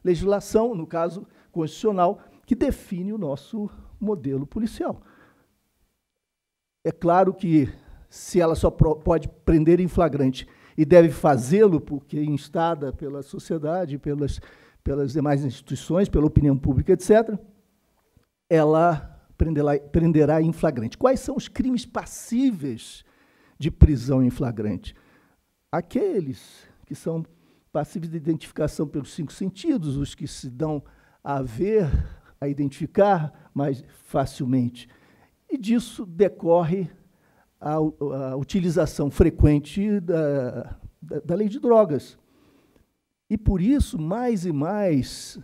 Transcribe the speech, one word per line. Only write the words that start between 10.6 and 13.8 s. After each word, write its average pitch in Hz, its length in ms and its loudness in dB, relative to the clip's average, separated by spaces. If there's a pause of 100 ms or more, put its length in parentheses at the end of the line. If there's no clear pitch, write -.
e 156 80 2
deve 170 260 10
fazê-lo 156 680 4
porque 143 400 -8
instada 151 720 -2
pela 139 300 -10
sociedade, 160 760 -6